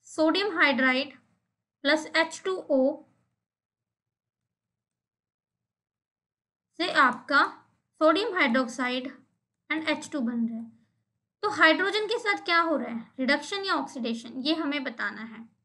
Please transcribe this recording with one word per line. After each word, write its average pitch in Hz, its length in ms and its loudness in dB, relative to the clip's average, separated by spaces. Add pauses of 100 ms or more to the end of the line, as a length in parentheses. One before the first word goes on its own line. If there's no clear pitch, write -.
sodium 359 500 2
hydride 269 600 2 (720)
plus 311 220 2 (100)
H 320 280 0
two 381 120 -2 (140)
O 269 100 4 (4000)
से 330 120 0
आपका 277 500 2 (600)
सोडियम 370 340 4
हाइड्रोक्साइड 254 760 0 (580)
and 311 200 0
एच 302 220 -2
टू 294 100 -2
बन 233 260 -2
रहा 226 100 -6
है। 226 140 -12 (720)
तो 427 60 0
हाइड्रोजन 370 580 4
के 466 120 -2
साथ 403 260 -2
क्या 339 160 4
हो 320 160 0
रहा 233 160 -6
है, - 260 -10
रिडक्शन 302 460 -2
या 370 100 0
oxidation, 240 680 -6
ये 302 140 0
हमें 294 280 -4
बताना 214 400 -8
है। 226 200 -16 (220)